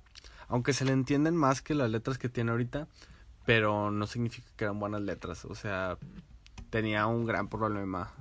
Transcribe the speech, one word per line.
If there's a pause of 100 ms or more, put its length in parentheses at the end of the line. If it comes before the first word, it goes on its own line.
(480)
Aunque
se
le
entienden
más
que
las
letras
que
tiene
ahorita, (560)
pero
no
significa
que
eran
buenas
letras,
o
sea, (720)
tenía
un
gran
problema.